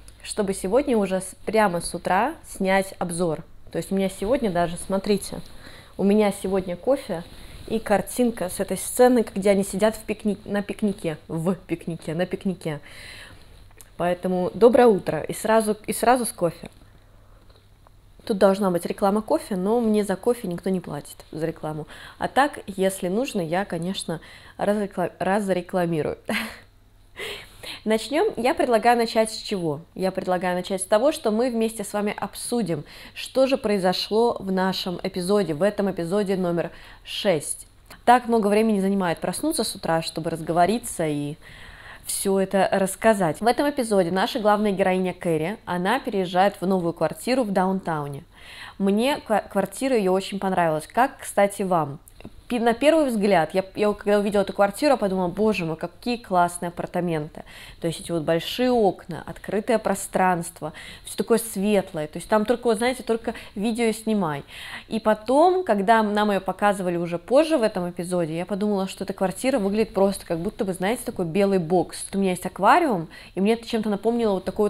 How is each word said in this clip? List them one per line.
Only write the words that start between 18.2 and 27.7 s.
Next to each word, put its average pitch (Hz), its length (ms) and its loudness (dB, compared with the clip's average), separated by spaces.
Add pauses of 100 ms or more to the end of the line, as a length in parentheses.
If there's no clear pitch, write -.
Тут 214 80 0
должна 196 340 4
быть 170 140 -2
реклама 202 380 -2
кофе, 294 340 -2
но 202 240 0
мне 214 240 2
за 202 100 -2
кофе 233 340 -2
никто 175 200 -4
не 185 120 0
платит, 151 520 -12
за 160 140 -6
рекламу. 156 400 -8 (320)
А - 100 -4
так, 285 380 0
если 190 420 -2
нужно, 220 320 -2
я, 170 240 -2
конечно, 190 560 -6 (380)
разрекла-, 196 600 -2
разрекламирую. 180 1000 -2 (840)
<laughs> - 840 -16